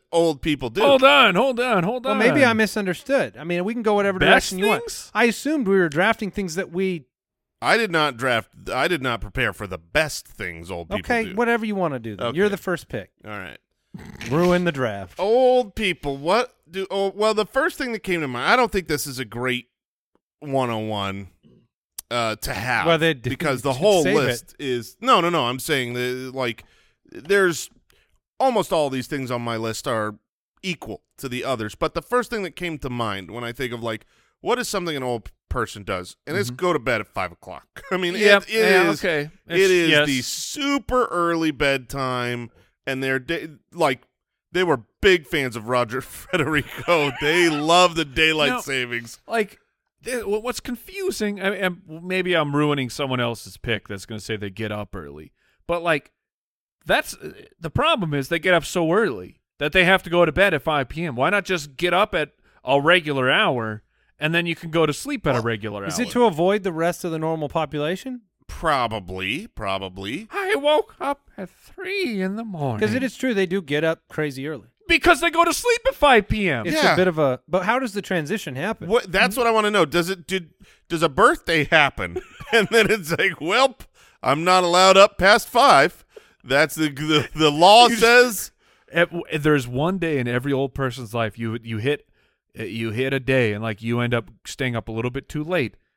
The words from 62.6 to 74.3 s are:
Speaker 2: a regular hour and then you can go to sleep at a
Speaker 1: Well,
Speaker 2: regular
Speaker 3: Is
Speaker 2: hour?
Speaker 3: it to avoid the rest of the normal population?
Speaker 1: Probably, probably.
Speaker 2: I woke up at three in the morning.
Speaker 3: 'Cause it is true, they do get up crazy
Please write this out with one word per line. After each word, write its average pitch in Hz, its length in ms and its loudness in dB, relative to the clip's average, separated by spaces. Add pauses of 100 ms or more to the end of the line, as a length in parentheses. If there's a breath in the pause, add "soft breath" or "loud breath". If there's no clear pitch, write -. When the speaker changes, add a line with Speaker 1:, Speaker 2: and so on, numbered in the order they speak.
Speaker 2:
a 139 160 4
regular 147 500 4
hour 127 520 0 (360)
and 156 160 -2
then 170 120 2
you 170 80 -2
can 165 160 -14
go 160 160 2
to 151 80 0
sleep 277 320 -6
at 147 60 2
a - 20 2
Speaker 1:
Well, 120 80 0
Speaker 2:
regular 107 420 -6
Speaker 3:
Is 151 140 -6
Speaker 2:
hour? 240 80 -2
Speaker 3:
it 185 60 -10
to 247 120 2
avoid 190 380 2
the 185 100 -4
rest 165 320 -4
of 175 60 -4
the 160 80 -6
normal 160 300 -4
population? 160 720 -6 (240)
Speaker 1:
Probably, 110 1000 -2
probably. 98 840 -6
Speaker 2:
I 392 260 -4
woke 294 440 0
up 277 360 -6
at 190 140 -12
three 349 720 -6
in 190 160 -2
the 226 80 -8
morning. 151 360 -4
Speaker 3:
'Cause 214 140 0
it 254 80 -2
is 262 140 -6
true, 262 180 0
they 196 120 2
do 185 160 -2
get 151 220 -2
up 160 240 0
crazy 139 400 -6